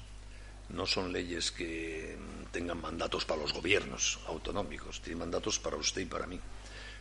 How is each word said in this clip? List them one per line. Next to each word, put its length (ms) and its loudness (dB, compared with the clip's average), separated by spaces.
No 160 0
son 260 4
leyes 380 2
que, 680 -4
mm, 340 -8
tengan 280 0
mandatos 440 2
para 160 2
los 120 2
gobiernos 720 4
autonómicos, 760 -2
tienen 160 -2
mandatos 400 2
para 180 0
usted 260 2
y 40 0
para 200 0
mí. 140 -4